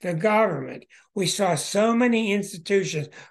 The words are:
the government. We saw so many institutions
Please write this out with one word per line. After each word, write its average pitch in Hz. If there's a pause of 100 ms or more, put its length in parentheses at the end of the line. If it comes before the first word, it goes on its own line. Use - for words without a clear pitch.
the 180
government. 160 (300)
We 190
saw 185
so 214
many 226
institutions 190 (220)